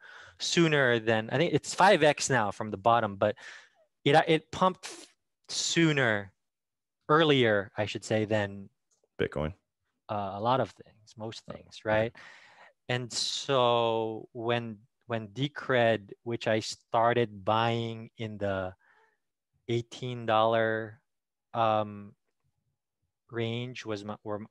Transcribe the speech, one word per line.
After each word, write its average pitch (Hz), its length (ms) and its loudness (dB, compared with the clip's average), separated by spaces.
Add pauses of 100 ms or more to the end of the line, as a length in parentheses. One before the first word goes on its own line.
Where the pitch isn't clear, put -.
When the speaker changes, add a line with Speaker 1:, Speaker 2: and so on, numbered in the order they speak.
(400)
Speaker 1:
sooner 143 600 4
than, 110 320 0
I 127 60 0
think 170 160 0
it's - 220 -2
five 180 280 6
X - 260 2
now 113 220 2
from 107 200 -8
the 98 60 -6
bottom, 110 400 2
but 107 180 2 (720)
it, 143 100 6
uh, 165 120 6
it 160 240 0
pumped - 340 0
f-, - 280 -18 (360)
sooner, 131 840 2 (760)
earlier, 131 680 4
I 107 100 -2
should - 180 -8
say, 110 200 0
than 101 440 -2 (500)
Speaker 2:
Bitcoin. 78 340 -4 (560)
Speaker 1:
uh, 101 260 -6
a 101 60 -10
lot 123 180 2
of 104 120 -2
things, - 460 -20
most 110 300 -12
Speaker 2:
Oh, - 60 -12
Speaker 1:
things, - 280 -20 (100)
Speaker 2:
okay. 110 180 2
Speaker 1:
right? - 60 -18 (720)
And 123 240 -4
so 117 1200 0
when, 117 460 -4 (280)
when 110 220 -6
Decred, 113 840 -2 (100)
which 117 240 -6
I 110 140 2
started 113 840 -2
buying 113 720 -2
in 107 220 -10
the 95 360 -4 (960)
eighteen 120 560 -6
dollar, 110 760 0 (520)
um, 107 640 -2 (1160)
range 117 540 -6
was 107 200 -8
my, 104 180 -10
were, 104 280 -8